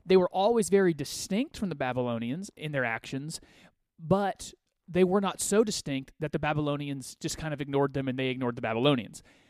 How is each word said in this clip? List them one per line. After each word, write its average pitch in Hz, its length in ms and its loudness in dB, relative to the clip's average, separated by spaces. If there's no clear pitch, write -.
They 185 120 6
were 180 120 6
always 208 400 2
very 190 240 6
distinct 190 640 -4
from 202 120 -4
the 151 60 -4
Babylonians 127 840 -4
in 151 160 -8
their 131 120 0
actions, 135 540 -6
but 185 560 -2
they 180 180 4
were 190 160 2
not 185 200 -4
so 208 220 4
distinct 147 560 -4
that 151 140 -6
the 160 60 -2
Babylonians 147 800 -4
just - 180 -6
kind 160 160 -6
of 139 80 -8
ignored 139 320 2
them 135 140 -2
and 127 120 -2
they 131 80 0
ignored 123 300 -2
the 123 40 -8
Babylonians. 120 640 2